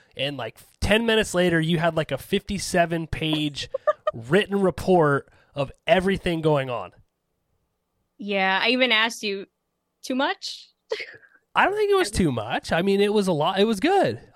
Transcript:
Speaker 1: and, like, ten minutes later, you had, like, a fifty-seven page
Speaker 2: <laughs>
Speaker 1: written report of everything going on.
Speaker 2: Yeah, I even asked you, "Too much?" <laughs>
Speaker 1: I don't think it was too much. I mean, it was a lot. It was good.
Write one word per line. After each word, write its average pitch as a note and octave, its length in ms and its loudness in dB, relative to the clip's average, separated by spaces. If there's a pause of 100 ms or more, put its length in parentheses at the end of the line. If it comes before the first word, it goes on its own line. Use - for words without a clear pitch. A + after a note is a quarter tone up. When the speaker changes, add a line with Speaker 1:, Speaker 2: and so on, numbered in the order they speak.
(180)
Speaker 1:
and, C#3 180 -4
like, A#2 220 -10 (240)
ten A3 240 2
minutes A3 280 0
later, F3+ 280 2
you D#3+ 180 0
had, E3 160 0
like, D#3+ 160 -4
a C3 60 -2
fifty-seven F3 880 -2
page D3+ 640 -4 (240)
Speaker 2:
<laughs> - 200 -6
Speaker 1:
written F#3 460 0
report E3+ 680 2 (260)
of C#3 160 -4 (160)
everything F3+ 540 0
going D3 280 0
on. G2+ 220 -8 (1300)
Speaker 2:
Yeah, F#3+ 440 0
I A3+ 80 2
even B3+ 220 2
asked A3+ 320 0
you, G3 220 -6 (580)
"Too B3+ 120 -4
much?" - 520 -4 (240)
<laughs> - 80 -6 (560)
Speaker 1:
I A3+ 100 4
don't F#4+ 100 0
think G#4 160 0
it G4 40 4
was F#4 160 0
too E3 200 2
much. A#2+ 400 -6
I E3+ 100 2
mean, G3 200 2
it G#3 120 2
was G#3 140 2
a F#3+ 60 0
lot. E3+ 260 0
It G3+ 60 6
was A3 140 0
good. D4 400 2 (160)